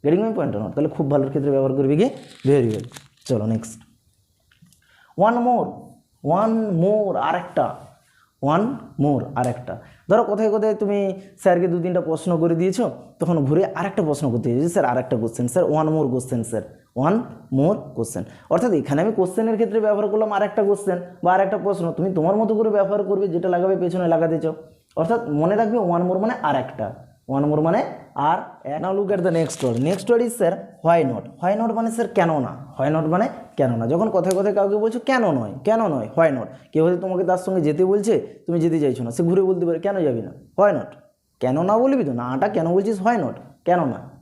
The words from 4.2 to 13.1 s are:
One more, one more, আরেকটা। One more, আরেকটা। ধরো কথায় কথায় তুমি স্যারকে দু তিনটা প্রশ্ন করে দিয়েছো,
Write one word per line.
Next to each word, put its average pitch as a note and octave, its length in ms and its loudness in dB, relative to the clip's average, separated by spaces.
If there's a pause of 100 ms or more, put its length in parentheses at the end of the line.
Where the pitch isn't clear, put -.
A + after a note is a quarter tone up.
One A3 140 4
more, A#3+ 320 2 (640)
one G#3+ 540 2
more, G3+ 320 2
আরেকটা। D3+ 580 -2 (720)
One E3+ 220 2 (380)
more, C#3 200 2 (100)
আরেকটা। A#2 460 -4 (300)
ধরো A3 140 4
কথায় G#3+ 260 0
কথায় G#3+ 240 0
তুমি G3+ 380 -2 (260)
স্যারকে F3 300 2
দু E3+ 120 0
তিনটা F3 200 0
প্রশ্ন D#3+ 380 -2
করে E3 160 2
দিয়েছো, F3+ 360 0 (280)